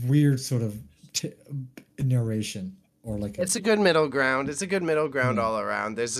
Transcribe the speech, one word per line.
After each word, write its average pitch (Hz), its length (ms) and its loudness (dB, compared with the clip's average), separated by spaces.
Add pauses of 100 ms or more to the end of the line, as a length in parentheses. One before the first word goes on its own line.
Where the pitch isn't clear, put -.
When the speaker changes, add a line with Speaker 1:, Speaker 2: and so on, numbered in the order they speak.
Speaker 1:
weird 143 340 4
sort 123 240 -2
of 107 120 -4 (380)
t-, - 200 -6 (640)
narration 110 760 0 (280)
or, 110 140 -6
like, 143 220 -6
a - 20 2
Speaker 2:
It's 185 140 -2
a 214 60 -4
good 208 180 4
middle 160 280 4
ground. 135 420 0
It's 147 120 -6
a 196 60 -4
good 185 160 -2
middle 156 240 2
ground 127 300 0
Speaker 1:
Yeah. 117 60 2
Speaker 2:
all 110 160 0
around. 104 360 -4
There's, 117 240 -4